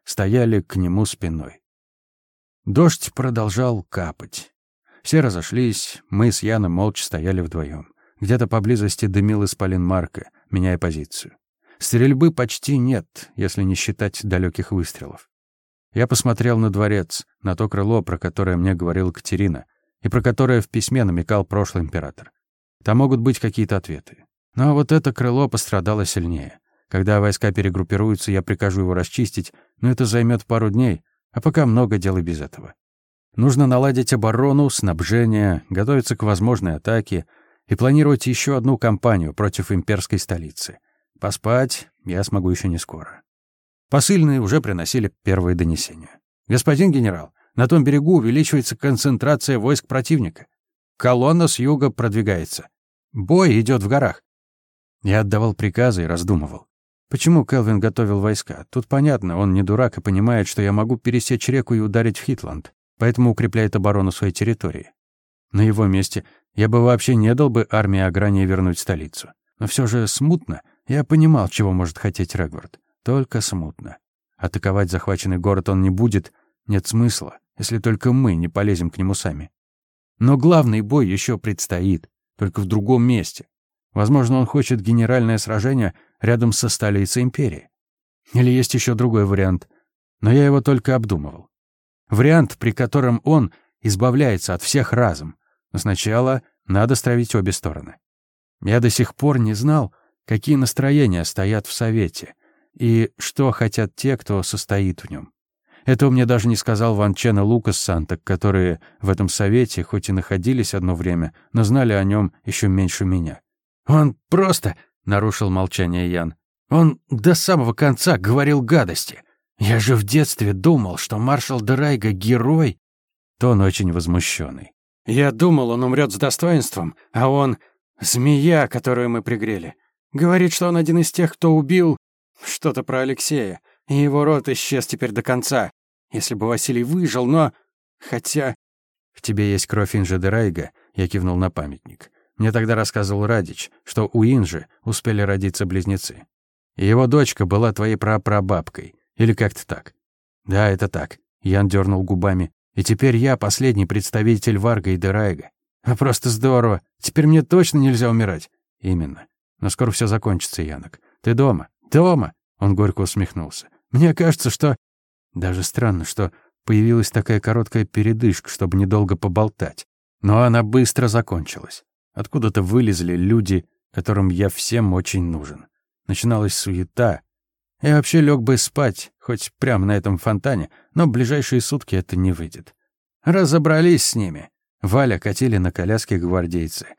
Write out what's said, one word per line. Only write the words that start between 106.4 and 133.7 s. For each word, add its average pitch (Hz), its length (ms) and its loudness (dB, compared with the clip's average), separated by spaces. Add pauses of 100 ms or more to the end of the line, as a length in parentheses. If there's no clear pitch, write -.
не 117 80 2
сказал 110 400 0
Ван 104 180 2
Чен 107 260 0
и - 20 2
Лукас 107 360 0
Сантак, 85 460 -4
которые 92 560 0 (220)
в 98 80 -4
этом 95 180 0
Совете 104 560 0
хоть - 240 -6
и 101 60 -2
находились 101 600 -2
одно 90 220 -2
время, 85 380 -4 (180)
но 117 140 2
знали 120 260 2
о 98 140 2
нем 101 260 0 (140)
еще 104 240 -2
меньше 95 340 0
меня. 92 380 -4 (440)
«Он 151 300 4 (140)
просто», — 175 480 0 (280)
нарушил 101 440 0
молчание 90 600 -2
Ян, — 85 260 -4 (340)
«он 156 400 4
до 143 260 2
самого 139 380 0
конца 143 440 0
говорил 139 440 2
гадости. 117 640 -2 (360)
Я 110 200 2
же 117 160 2
в 107 80 0
детстве 107 500 0
думал, 101 440 2
что - 200 -8
маршал 127 420 -2
Дерайга 127 520 0
герой». 117 680 0 (600)
Тон 120 200 4
очень 95 320 2
возмущенный. 82 800 -4 (320)
Я 139 260 2
думал, 135 400 2
он 120 120 -2
умрет 127 300 0
с 104 40 -8
достоинством, 131 800 -2 (160)
а 120 160 2
он — 135 300 0 (420)
змея, 143 680 2
которую 123 420 -2
мы 117 120 -4
пригрели. 101 540 -6 (380)
Говорит, 175 400 2
что 175 140 -2
он 175 100 0
один 165 220 2
из 160 120 0
тех, 170 220 0
кто 165 200 2
убил 156 440 2 (460)
что-то - 400 -6
про 131 180 -4
Алексея. 131 580 -4 (280)